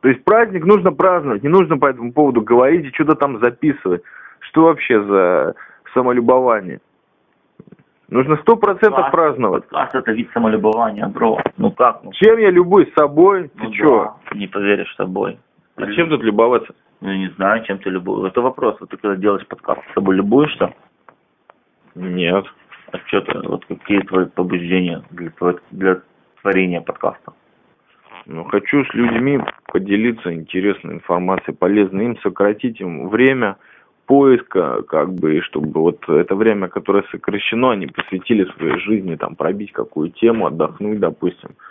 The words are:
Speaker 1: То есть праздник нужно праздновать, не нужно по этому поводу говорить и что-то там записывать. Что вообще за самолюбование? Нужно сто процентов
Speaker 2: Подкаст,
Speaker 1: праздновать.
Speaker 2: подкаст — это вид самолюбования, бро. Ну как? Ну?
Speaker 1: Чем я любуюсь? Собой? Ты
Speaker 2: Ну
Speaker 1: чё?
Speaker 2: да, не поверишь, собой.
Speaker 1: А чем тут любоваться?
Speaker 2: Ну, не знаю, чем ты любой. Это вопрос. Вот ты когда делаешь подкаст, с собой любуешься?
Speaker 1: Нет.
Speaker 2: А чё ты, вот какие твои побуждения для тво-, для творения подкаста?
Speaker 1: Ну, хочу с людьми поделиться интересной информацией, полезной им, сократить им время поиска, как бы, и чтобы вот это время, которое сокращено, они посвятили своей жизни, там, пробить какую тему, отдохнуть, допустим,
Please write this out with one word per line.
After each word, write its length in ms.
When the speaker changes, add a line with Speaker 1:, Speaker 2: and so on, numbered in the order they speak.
Speaker 1:
То 80
есть 140
праздник 420
нужно 260
праздновать, 520
не 60
нужно 280
по 100
этому 240
поводу 300
говорить 440
и 80
что-то 220
там 240
записывать. 640
Что 240
вообще 400
за 520
самолюбование? 880
Нужно 300
сто 200
процентов 460
Speaker 2:
Подкаст, 80
Speaker 1:
праздновать. 560
Speaker 2:
подкаст — 280
это 180
вид 200
самолюбования, 760
бро. 320
Ну 140
как? 320
Ну? 100
Speaker 1:
Чем 260
я 100
любуюсь? 480
Собой? 520
Ты 160
Speaker 2:
Ну 60
Speaker 1:
чё? 420
Speaker 2:
да, 60
не 100
поверишь, 480
собой. 420
Speaker 1:
А 160
чем 180
тут 140
любоваться? 500
Speaker 2:
Ну, 120
не 220
знаю, 300
чем 120
ты 140
любой. 360
Это 140
вопрос. 380
Вот 100
ты 80
когда 180
делаешь 300
подкаст, 360
с 20
собой 220
любуешься? 580
Speaker 1:
Нет. 520
Speaker 2:
А 140
чё 160
ты, 160
вот 180
какие 340
твои 260
побуждения 840
для 180
тво-, 300
для 320
творения 400
подкаста? 520
Speaker 1:
Ну, 200
хочу 400
с 100
людьми 440
поделиться 600
интересной 640
информацией, 600
полезной 500
им, 160
сократить 600
им 280
время 480
поиска, 800
как 260
бы, 240
и 40
чтобы 400
вот 280
это 260
время, 320
которое 440
сокращено, 600
они 160
посвятили 580
своей 220
жизни, 360
там, 200
пробить 360
какую 380
тему, 380
отдохнуть, 520
допустим, 520